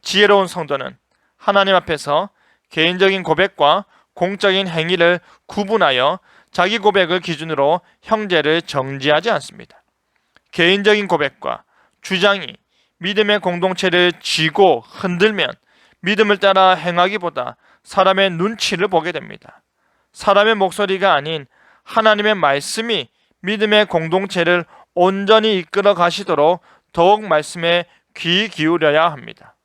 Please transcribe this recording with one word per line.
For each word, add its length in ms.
지혜로운 460
성도는 500
하나님 380
앞에서 540
개인적인 520
고백과 640
공적인 540
행위를 520
구분하여 720
자기 280
고백을 420
기준으로 600
형제를 600
정지하지 680
않습니다. 520
개인적인 560
고백과 540
주장이 540
믿음의 400
공동체를 840
쥐고 680
흔들면 600
믿음을 360
따라 380
행하기보다 840
사람의 480
눈치를 580
보게 240
됩니다. 500
사람의 440
목소리가 580
아닌 320
하나님의 500
말씀이 760
믿음의 460
공동체를 800
온전히 680
이끌어 360
가시도록 680
더욱 320
말씀에 600
귀 340
기울여야 640
합니다. 440